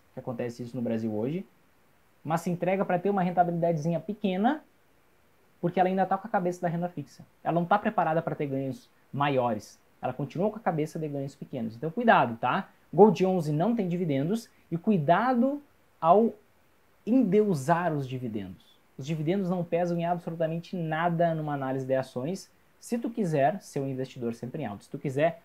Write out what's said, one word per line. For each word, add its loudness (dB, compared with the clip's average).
que -12
acontece -8
isso -10
no -4
Brasil -2
hoje. -4
Mas -2
se -4
entrega 0
pra 0
ter 0
uma 0
rentabilidadezinha 0
pequena, -2
porque 0
ela 4
ainda 2
tá 0
com -10
a -12
cabeça -2
da -2
renda -2
fixa. -12
Ela -2
não 2
tá 4
preparada 0
pra -4
ter -4
ganhos -6
maiores. 0
Ela -4
continua -4
com -14
a -12
cabeça -2
de -4
ganhos -6
pequenos. -8
Então -4
cuidado, 4
tá? -2
Gold 8
onze 0
não 2
tem -2
dividendos -2
e -2
cuidado 2
ao 6
endeusar 2
os -4
dividendos. -8
Os -12
dividendos -2
não -2
pesam 0
em -2
absolutamente -4
nada 0
numa -4
análise -4
de 2
ações, -4
se -6
tu -6
quiser 0
ser -8
um -4
investidor -6
sempre -8
em -6
alta, -10
se -20
tu -10
quiser -2